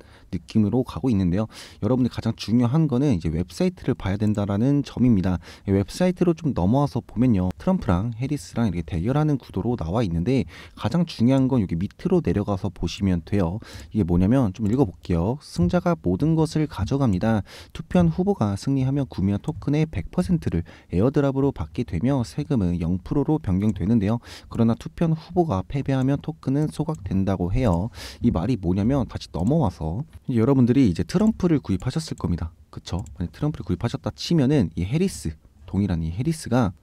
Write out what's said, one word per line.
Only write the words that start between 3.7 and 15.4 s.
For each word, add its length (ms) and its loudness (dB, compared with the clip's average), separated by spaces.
봐야 240 -2
된다라는 640 0
점입니다. 560 2
이 40 0
웹사이트로 640 2
좀 180 -2
넘어와서 540 2
보면요. 500 2
트럼프랑 640 0
해리스랑 480 -4
이렇게 160 -2
대결하는 560 0
구도로 380 -4
나와 260 -2
있는데 420 0
가장 320 -2
중요한 420 2
건 140 2
여기 120 -2
밑으로 480 0
내려가서 460 0
보시면 560 -2
돼요. 340 0
이게 120 2
뭐냐면 480 4
좀 180 -2
읽어볼게요. 680 0